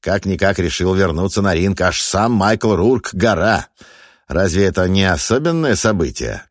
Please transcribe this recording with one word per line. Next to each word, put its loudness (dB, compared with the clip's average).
Как-никак -2
решил 0
вернуться 0
на 0
ринг 0
аж 0
сам 0
Майкл 2
Рурк, 0
гора. 0
Разве 0
это 0
не 2
особенное 0
событие? -2